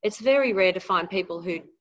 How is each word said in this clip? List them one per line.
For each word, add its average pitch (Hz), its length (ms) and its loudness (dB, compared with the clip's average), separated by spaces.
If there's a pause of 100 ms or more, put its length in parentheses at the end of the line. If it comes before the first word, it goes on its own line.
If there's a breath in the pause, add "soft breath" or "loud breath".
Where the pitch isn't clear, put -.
it's 208 180 -4
very 269 320 2
rare 190 220 4
to 185 80 -4
find 180 280 -2
people 180 320 -6
who 170 200 -6 (200)